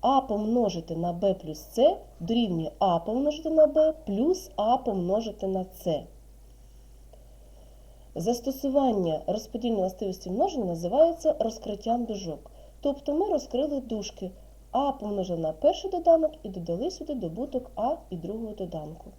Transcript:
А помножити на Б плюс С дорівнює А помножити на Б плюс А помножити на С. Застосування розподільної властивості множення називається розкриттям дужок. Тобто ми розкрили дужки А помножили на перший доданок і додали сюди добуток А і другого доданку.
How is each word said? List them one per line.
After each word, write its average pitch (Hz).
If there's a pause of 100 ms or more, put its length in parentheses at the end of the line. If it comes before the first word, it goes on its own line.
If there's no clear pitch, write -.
А 262
помножити 214
на 170
Б 185
плюс 156
С 285 (240)
дорівнює 175
А 180
помножити 294
на 311
Б 311 (120)
плюс 269
А 226
помножити 202
на 190
С. 165 (2000)
Застосування 240
розподільної 220
властивості 185
множення 277
називається 269
розкриттям 226
дужок. 190 (300)
Тобто 285
ми 381
розкрили 285
дужки 202 (400)
А 269
помножили 202
на 156
перший -
доданок 330 (100)
і 214
додали 185
сюди 311
добуток 247
А 254 (140)
і 185
другого 214
доданку. 165